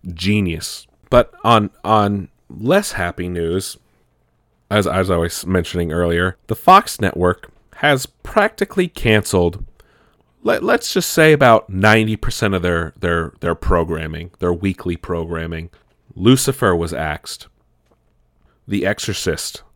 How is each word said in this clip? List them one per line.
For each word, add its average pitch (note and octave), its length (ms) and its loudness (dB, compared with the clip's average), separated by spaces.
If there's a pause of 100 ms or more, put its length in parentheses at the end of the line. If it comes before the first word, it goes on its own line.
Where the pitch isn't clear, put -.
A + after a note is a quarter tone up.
Genius. F2 800 -4 (220)
But B2 240 2 (100)
on, G#2+ 260 4 (140)
on G2+ 460 0 (200)
less D#3+ 440 -2
happy F2+ 360 -6
news, F2 480 -4 (920)
as, G2+ 160 2
as F#2+ 240 0
I E2+ 60 2
was E2+ 280 -4
mentioning F2 460 -2
earlier, F2 460 0 (100)
the A2+ 80 -4
Fox - 440 4
network F2+ 520 -2 (240)
has C#3 300 2
practically - 840 -2
canceled, G2 760 0 (800)
let, - 220 0
let's - 300 0
just - 180 -2
say D#3 220 6
about A#2+ 360 6
ninety G#2+ 460 4
percent G#2 380 -2
of F#2 80 -2
their, E2+ 360 -2
their, E2+ 440 -2
their E2 140 -2
programming, D#2+ 840 -2
their F2 140 0
weekly F2+ 420 -4
programming. E2 760 -8 (420)
Lucifer A#2+ 600 2
was E2 180 -4
axed. D2+ 540 -8 (1200)
The G2 180 -2
Exorcist. - 800 -4 (120)